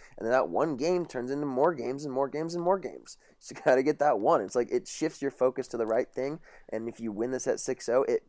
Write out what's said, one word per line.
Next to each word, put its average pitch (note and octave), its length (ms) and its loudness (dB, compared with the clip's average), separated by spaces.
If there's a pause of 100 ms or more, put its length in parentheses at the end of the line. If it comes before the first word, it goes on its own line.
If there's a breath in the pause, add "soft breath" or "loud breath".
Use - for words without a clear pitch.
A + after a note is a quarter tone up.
(180 soft breath)
And G#2 80 -6
then A#2 60 2
that B2 160 4
one B2+ 300 0
game F3 280 0
turns B2+ 260 -6
into D3 140 -4
more C#3+ 280 2
games C3+ 320 -6
and C3+ 80 -6
more C3+ 160 0
games D#3+ 260 -6
and F3 80 -4
more F#3+ 160 2
games. C#2 380 -12 (220 soft breath)
So - 180 -16
you - 80 -16
gotta C3 180 6
get D3 160 2
that C#3+ 200 4
one. B2+ 200 4
It's F#2 160 -4
like, A#2+ 160 2
it B2 160 -2
shifts - 340 -4
your D3 100 -2
focus B2+ 380 0
to A#2+ 80 -6
the A2+ 80 0
right A2+ 240 0
thing. C#3 300 -6 (300 soft breath)
And A2+ 180 -6
if A2+ 140 -10
you A2+ 100 -4
win A2+ 200 -2
this B2+ 160 -4
at A#2+ 120 0
six - 300 -6
oh, B2+ 140 4
it - 260 2